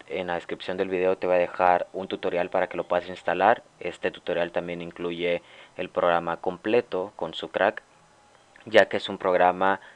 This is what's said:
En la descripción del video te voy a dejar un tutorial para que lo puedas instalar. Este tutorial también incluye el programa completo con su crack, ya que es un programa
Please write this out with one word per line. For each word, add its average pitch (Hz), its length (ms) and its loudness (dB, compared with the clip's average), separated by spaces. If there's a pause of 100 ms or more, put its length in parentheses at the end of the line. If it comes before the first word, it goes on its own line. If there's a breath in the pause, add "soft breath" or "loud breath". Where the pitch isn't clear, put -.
En 92 200 -6
la 87 60 -4
descripción 87 420 -8
del 95 140 -2
video 92 280 2
te - 80 -6
voy 90 120 2
a - 20 4
dejar 87 540 2
un 92 160 -8
tutorial 90 400 -4
para 92 180 0
que - 80 -14
lo 87 80 -4
puedas 87 240 -2
instalar. 92 560 2 (160)
Este 90 320 -6
tutorial 87 400 -4
también 87 300 -6
incluye 85 600 -4 (360 loud breath)
el 90 100 -8
programa 85 480 0
completo 98 800 -2
con 82 180 -8
su - 160 -10
crack, - 320 0 (840)
ya 104 240 6
que 107 80 -2
es - 100 -6
un 98 100 -6
programa 92 600 4 (160 loud breath)